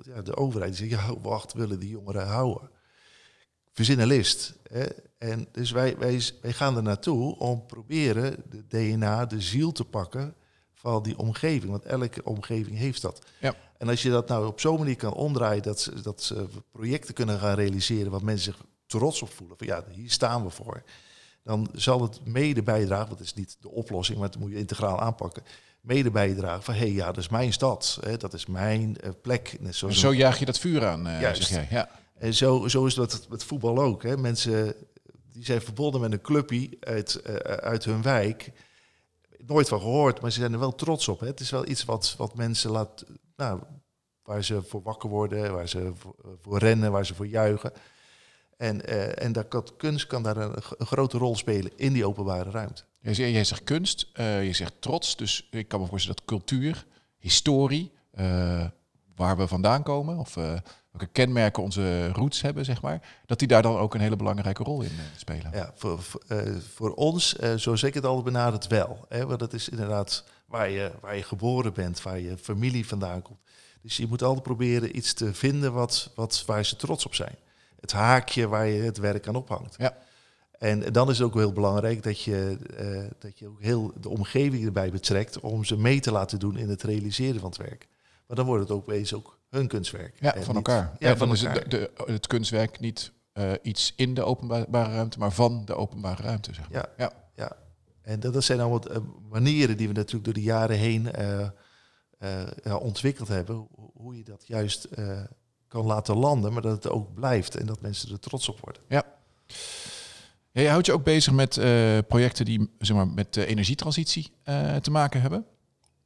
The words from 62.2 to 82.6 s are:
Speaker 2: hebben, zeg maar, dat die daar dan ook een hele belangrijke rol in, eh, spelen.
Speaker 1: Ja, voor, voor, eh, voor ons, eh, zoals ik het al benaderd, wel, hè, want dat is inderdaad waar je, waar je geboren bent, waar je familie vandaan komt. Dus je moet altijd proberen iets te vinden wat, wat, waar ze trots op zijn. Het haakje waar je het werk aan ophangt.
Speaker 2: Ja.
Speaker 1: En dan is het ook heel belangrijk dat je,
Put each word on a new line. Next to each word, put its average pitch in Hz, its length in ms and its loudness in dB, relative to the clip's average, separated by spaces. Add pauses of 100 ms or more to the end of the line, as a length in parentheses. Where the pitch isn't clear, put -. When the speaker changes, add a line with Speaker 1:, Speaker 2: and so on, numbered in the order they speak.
Speaker 2:
hebben, 147 240 -2
zeg 127 160 -2
maar, - 440 -6
dat - 140 -2
die 135 80 2
daar 113 140 10
dan 113 160 4
ook 101 160 2
een 110 80 0
hele 107 140 2
belangrijke 101 480 0
rol 143 180 -4
in, 110 80 -6
eh, 78 280 -10
spelen. 80 360 -8
Speaker 1:
Ja, 98 220 -6
voor, 87 260 -4
voor, - 260 -12
eh, 104 280 -2 (180)
voor 110 200 -4
ons, 165 420 2
eh, 117 200 0
zoals 113 280 0
ik 139 100 0
het 135 120 -2
al 131 160 2
benaderd, 120 460 0
wel, - 420 0
hè, 123 160 -4
want 123 140 -2
dat 117 140 -6
is 113 160 -6
inderdaad 104 540 -4 (220)
waar 110 240 -2
je, 98 220 -2 (100)
waar 101 140 -8
je 101 80 -4
geboren 117 500 0
bent, 87 280 -4
waar 92 180 -6
je 90 180 -6
familie 113 500 -2
vandaan 90 340 -4
komt. - 180 -18 (420)
Dus 113 160 -8
je 117 100 -4
moet 117 160 -2
altijd 131 200 2
proberen 120 540 0
iets - 160 -2
te 107 200 -2
vinden 139 400 0
wat, 120 420 -2
wat, - 300 -2
waar 107 200 0
ze - 100 -2
trots - 300 -2
op - 100 -6
zijn. - 200 -6 (440)
Het - 120 -8
haakje 117 560 4
waar 107 200 2
je 107 140 2
het 110 160 -2
werk 101 300 0
aan 110 80 -2
ophangt. 107 420 -6
Speaker 2:
Ja. 127 200 0 (540)
Speaker 1:
En 107 400 0
dan 123 180 6
is 123 80 4
het 123 100 4
ook 104 60 -2
heel 107 200 4
belangrijk 104 500 2
dat 107 180 -4
je, 95 360 -2 (200)